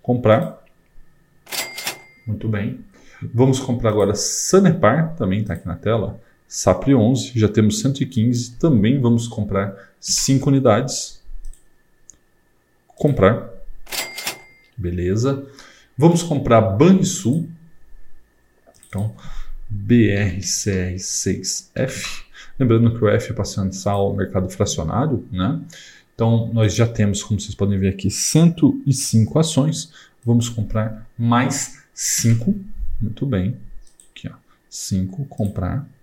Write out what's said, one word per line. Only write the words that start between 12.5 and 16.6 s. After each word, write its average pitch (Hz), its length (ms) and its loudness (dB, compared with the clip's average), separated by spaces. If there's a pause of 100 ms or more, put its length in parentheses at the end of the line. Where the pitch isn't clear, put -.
Comprar. 120 600 2 (1300)
Beleza. 92 720 -2 (500)
Vamos 170 260 6
comprar 117 380 4